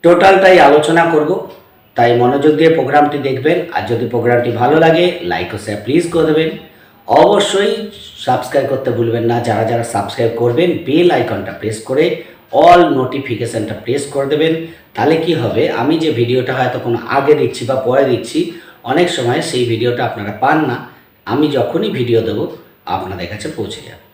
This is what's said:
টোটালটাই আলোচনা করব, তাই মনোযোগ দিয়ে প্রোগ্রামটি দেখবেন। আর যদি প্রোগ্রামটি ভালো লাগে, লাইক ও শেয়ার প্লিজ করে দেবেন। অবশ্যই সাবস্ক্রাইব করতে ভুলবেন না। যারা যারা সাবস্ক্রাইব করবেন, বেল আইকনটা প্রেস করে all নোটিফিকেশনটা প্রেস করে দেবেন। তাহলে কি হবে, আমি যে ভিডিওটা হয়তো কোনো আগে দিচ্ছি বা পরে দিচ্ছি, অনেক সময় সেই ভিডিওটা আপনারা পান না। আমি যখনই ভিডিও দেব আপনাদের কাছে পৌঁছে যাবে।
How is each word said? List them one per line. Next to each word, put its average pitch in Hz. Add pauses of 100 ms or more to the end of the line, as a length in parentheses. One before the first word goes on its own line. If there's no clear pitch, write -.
টোটালটাই 185
আলোচনা 151 (100)
করব, 151 (640)
তাই 120 (100)
মনোযোগ 143
দিয়ে 160
প্রোগ্রামটি 147 (100)
দেখবেন। 131 (180)
আর -
যদি 117
প্রোগ্রামটি 120 (100)
ভালো 135
লাগে, 165 (260)
লাইক 87
ও -
শেয়ার 104
প্লিজ 156 (100)
করে 160
দেবেন। 160 (580)
অবশ্যই 196 (520)
সাবস্ক্রাইব 131
করতে 131
ভুলবেন 113
না। 120 (100)
যারা 110
যারা 113
সাবস্ক্রাইব - (100)
করবেন, 131 (180)
বেল 170
আইকনটা 98
প্রেস 110 (100)
করে 143 (580)
all 175 (180)
নোটিফিকেশনটা 113
প্রেস 139 (100)
করে 139
দেবেন। 160 (420)
তাহলে 147 (100)
কি 170
হবে, 110 (180)
আমি 151
যে 156 (100)
ভিডিওটা 123
হয়তো 123
কোনো 117 (200)
আগে 151
দিচ্ছি 123
বা 131 (120)
পরে 135
দিচ্ছি, 123 (520)
অনেক 170 (100)
সময় 131
সেই 123
ভিডিওটা 120
আপনারা 104 (100)
পান 151 (120)
না। 120 (500)
আমি 139 (120)
যখনই - (100)
ভিডিও 113
দেব 104 (560)
আপনাদের 92
কাছে 107 (100)
পৌঁছে -
যাবে। -